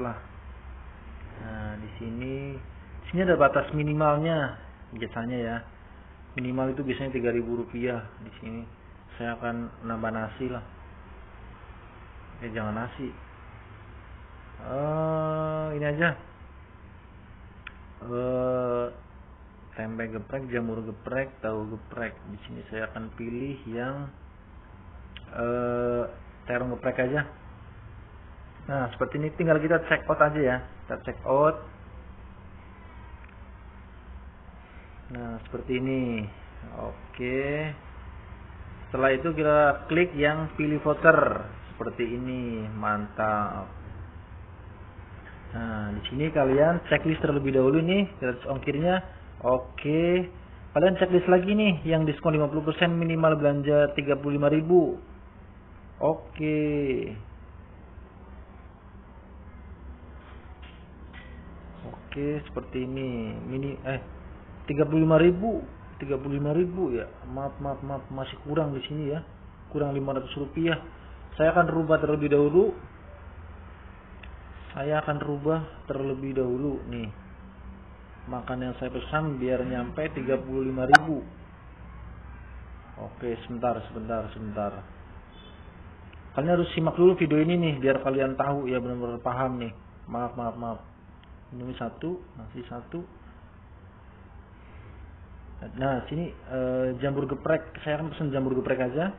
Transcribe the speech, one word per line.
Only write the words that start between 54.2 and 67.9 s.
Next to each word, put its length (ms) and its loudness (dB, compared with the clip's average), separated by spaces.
lima 160 6
ribu. 480 8
Oke. 560 2
Oke, 640 -4
seperti 320 -6
ini. 640 -4
Mini, 400 -4
eh, 160 -2
tiga 240 2
puluh 160 8
lima 160 10
ribu. 400 6
Tiga 160 0
puluh 240 0
lima 80 4
ribu 400 2
ya. 160 0
Maaf, 320 -6
maaf, 240 -2
maaf, 240 -4